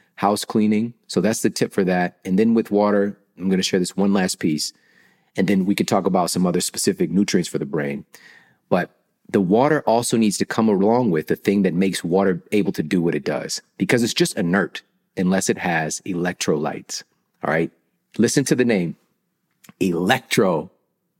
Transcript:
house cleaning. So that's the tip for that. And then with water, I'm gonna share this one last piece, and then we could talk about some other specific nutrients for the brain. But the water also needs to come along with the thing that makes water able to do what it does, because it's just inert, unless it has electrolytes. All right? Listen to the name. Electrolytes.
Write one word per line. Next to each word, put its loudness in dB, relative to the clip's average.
house 0
cleaning. 0
So -2
that's 0
the 2
tip -4
for 0
that. 0
And 0
then 4
with 0
water, 2
I'm -4
gonna 2
share 0
this -4
one 2
last 0
piece, -2
and 0
then 2
we 0
could 0
talk 0
about 2
some 0
other 0
specific -2
nutrients 0
for -4
the -6
brain. -6
But -2
the 2
water 2
also 0
needs 2
to -2
come 0
along 2
with -2
the 0
thing 0
that 2
makes -2
water 0
able 0
to -4
do 0
what 0
it -6
does, -6
because 0
it's -2
just -2
inert, -2
unless 0
it -2
has -4
electrolytes. -4
All -2
right? 0
Listen 2
to 2
the 2
name. 0
Electrolytes. 0